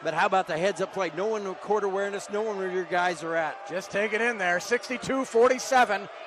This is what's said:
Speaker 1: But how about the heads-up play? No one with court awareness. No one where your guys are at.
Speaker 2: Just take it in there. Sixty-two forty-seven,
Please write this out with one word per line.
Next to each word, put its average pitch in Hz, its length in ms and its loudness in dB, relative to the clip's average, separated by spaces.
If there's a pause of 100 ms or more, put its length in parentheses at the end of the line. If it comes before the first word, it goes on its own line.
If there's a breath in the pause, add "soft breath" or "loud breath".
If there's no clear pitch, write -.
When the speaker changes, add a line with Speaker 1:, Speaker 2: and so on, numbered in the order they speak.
Speaker 1:
But - 100 -4
how 175 140 2
about 190 180 4
the 165 120 -4
heads-up 190 360 0
play? 185 220 -2
No 185 100 -2
one 214 220 -2
with 185 140 -8
court 208 220 0
awareness. 196 460 -2
No 208 140 -2
one 214 140 -2
where 190 120 -2
your 185 140 -2
guys 175 400 0
are 165 120 -2
at. 160 320 -2
Speaker 2:
Just 170 220 -6
take 208 240 0
it 214 80 0
in 233 160 0
there. 180 220 2
Sixty-two 247 640 -2
forty-seven, 240 840 4 (200)